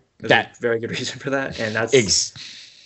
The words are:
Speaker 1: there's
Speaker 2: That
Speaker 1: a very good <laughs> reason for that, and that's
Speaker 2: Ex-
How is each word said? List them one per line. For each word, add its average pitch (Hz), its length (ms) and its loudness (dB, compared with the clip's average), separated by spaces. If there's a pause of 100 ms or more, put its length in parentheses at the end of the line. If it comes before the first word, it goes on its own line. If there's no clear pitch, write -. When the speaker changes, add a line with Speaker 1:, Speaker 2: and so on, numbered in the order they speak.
(200)
Speaker 1:
there's - 100 -6
Speaker 2:
That 117 280 4
Speaker 1:
a - 40 -10
very 117 180 0
good 113 120 -6
<laughs> 120 60 -4
reason 127 220 -8
for 139 120 -6
that, 135 280 -4
and 110 160 -2
that's 113 200 2
Speaker 2:
Ex- - 640 0 (240)